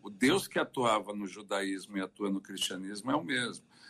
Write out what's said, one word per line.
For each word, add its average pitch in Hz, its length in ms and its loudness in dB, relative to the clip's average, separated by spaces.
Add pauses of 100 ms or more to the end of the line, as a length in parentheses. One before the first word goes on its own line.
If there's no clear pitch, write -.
O 104 80 -10
Deus 135 360 4
que - 120 -2
atuava 110 560 2
no 104 120 -4
judaísmo 98 720 -2
e - 20 0
atua 98 300 -2
no 98 100 0
cristianismo 98 680 -4
é 143 60 2
o 156 80 0
mesmo. 123 400 -2 (260)